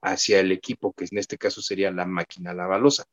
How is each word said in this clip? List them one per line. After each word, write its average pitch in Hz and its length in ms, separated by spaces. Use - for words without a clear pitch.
hacia 95 380
el 95 120
equipo, 98 420
que 92 160
en 101 80
este 101 200
caso 104 240
sería 95 280
la 90 160
máquina 87 480
lavalosa. 95 580